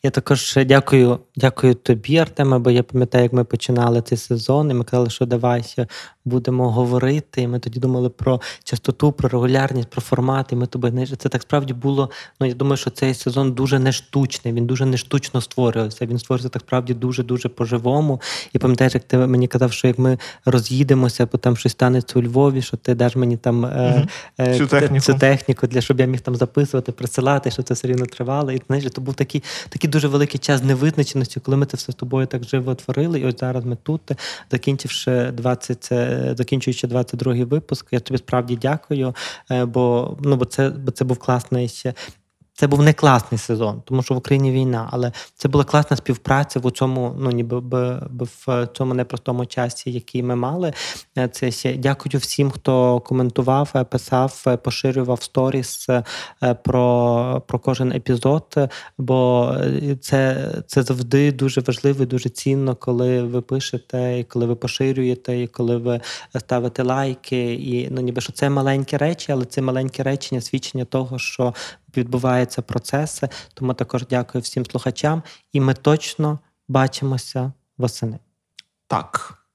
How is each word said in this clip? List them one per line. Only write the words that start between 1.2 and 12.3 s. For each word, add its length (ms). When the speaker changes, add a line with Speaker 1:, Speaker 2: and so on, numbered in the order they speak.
Speaker 1:
дякую 380
тобі, 420
Артеме, 420
бо 120
я 120
пам'ятаю, 420
як 80
ми 120
починали 580
цей 160
сезон, 520
і 40
ми 100
казали, 260
що 160
давай 360
ще 240
будемо 480
говорити. 720
І 60
ми 100
тоді 220
думали 280
про 320
частоту, 480
про 160
регулярність, 600
про 100
формат. 520
І 40
ми 100
тобі, 240
знаєш, 280
це 100
так 140
справді 300
було, 380